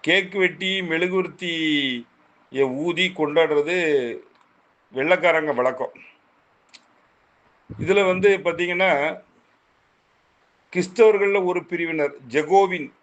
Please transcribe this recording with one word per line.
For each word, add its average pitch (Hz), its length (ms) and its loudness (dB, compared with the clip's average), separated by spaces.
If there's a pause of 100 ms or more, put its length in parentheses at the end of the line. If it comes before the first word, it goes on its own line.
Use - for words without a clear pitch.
கேக் 185 320 0
வெட்டி 190 480 -2
மெழுகுவர்த்தி 175 760 -4 (920)
ஊதி 151 640 -2
கொண்டாடுறது 151 1000 0 (800)
வெள்ளைக்காரங்க 156 600 0
வழக்கம். 127 380 -2 (1900)
இதுல 196 260 2
வந்து 185 320 4
பாத்தீங்கன்னா, 170 840 0 (1600)
கிறிஸ்தவர்கள்ல 202 680 4
ஒரு 180 200 -2
பிரிவினர் 160 500 -4 (140)
ஜெகோவின் 160 640 0 (100)